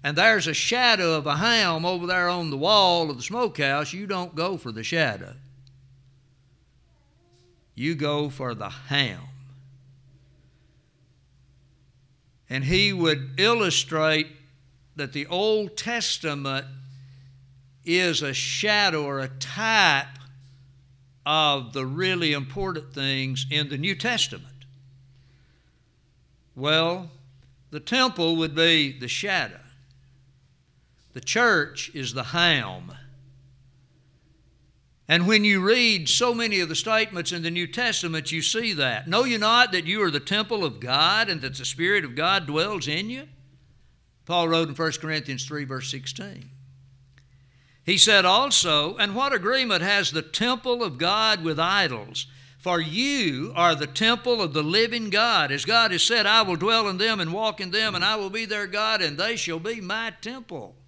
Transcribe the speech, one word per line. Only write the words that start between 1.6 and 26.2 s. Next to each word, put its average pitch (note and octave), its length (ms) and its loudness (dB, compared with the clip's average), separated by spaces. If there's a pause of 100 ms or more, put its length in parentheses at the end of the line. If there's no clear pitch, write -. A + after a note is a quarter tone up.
over F3 220 -2
there F3+ 220 2
on F3 200 -2
the C#3 80 -4
wall F3 520 4
of C3 80 -6
the A#2+ 60 -12
smokehouse, D3 680 -2
you G3 160 -10
don't F3+ 280 -6
go F3 220 -2
for A#2+ 140 -10
the A2 120 -10
shadow. A2 520 -2 (2500)
You D3+ 200 -2
go D3 340 -2
for B2+ 260 -8
the G2+ 140 -10
ham." B2+ 500 -4 (3250)
And C3 160 -4
he G3 280 4
would D3 460 0
illustrate D#3+ 880 2 (680)
that C#3 160 -8
the D3 140 -6
Old G#3 500 0
Testament C#3+ 880 -4 (1200)
is E3+ 360 2
a C#3 120 -4
shadow G3+ 720 0
or C#3 140 -4
a C3 100 -6
type F#3+ 880 2 (1080)
of C#3+ 460 2
the C3+ 140 -4
really E3+ 480 0
important D3+ 600 -6
things C3+ 560 -2
in D3 200 -2
the C#3+ 80 -6
New F3 180 -2
Testament. A3 520 -4 (2000)